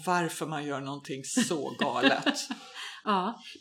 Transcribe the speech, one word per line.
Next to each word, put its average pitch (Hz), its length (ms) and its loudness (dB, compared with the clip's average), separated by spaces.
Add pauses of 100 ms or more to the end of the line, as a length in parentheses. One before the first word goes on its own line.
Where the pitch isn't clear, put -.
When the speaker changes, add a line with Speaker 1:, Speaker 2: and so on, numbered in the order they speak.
Speaker 1:
varför 175 400 2
man 147 200 -4
gör 139 160 -2
någonting 139 420 -6
så 147 560 0
galet. 147 600 4
Speaker 2:
<laughs> - 80 -4 (600)
Ja, 202 320 2 (220)